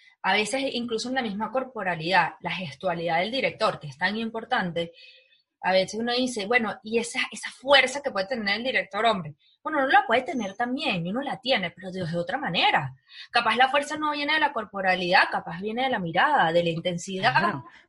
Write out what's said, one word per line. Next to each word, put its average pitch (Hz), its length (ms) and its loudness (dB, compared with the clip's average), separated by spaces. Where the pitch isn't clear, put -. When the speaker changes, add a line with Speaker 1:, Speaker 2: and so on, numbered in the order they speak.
Speaker 1:
a 185 120 2
veces 214 280 0
incluso 233 360 -4
en 262 60 -6
la 269 80 0
misma 214 280 -6
corporalidad, 185 880 0
la 170 100 -6
gestualidad 170 680 -2
del 208 120 -2
director, 208 480 -2
que 151 80 -14
es 131 100 -16
tan 190 200 -2
importante, 220 720 -4
a 180 60 2
veces 190 280 2
uno 240 140 -2
dice, 247 320 -2
"Bueno, 220 380 0
¿y 220 160 -2
esa, 226 200 -4
esa - 180 -12
fuerza 269 520 6
que 262 100 -4
puede 196 160 -2
tener 214 300 -2
el 233 60 -6
director 208 420 -2
hombre?". 180 300 0
Bueno, 302 160 -2
uno 262 80 2
la 277 180 6
puede 247 180 2
tener 220 320 -4
también, 240 500 -4
y 175 40 -6
uno 226 120 -4
la 262 180 -6
tiene, 214 320 -2
pero 190 180 -14
de, 185 160 -6
de 165 120 -4
otra 175 200 -2
manera. 214 560 0
Capaz 220 240 2
la 262 140 6
fuerza 285 280 -2
no 302 140 -2
viene 294 220 -2
de 311 80 2
la 285 100 2
corporalidad, 190 800 2
capaz 175 300 -6
viene 220 220 -4
de 262 60 0
la 233 100 -2
mirada, 185 520 2
de 170 120 4
la 170 60 0
intensidad. 180 640 -2
Speaker 2:
Claro. 254 340 0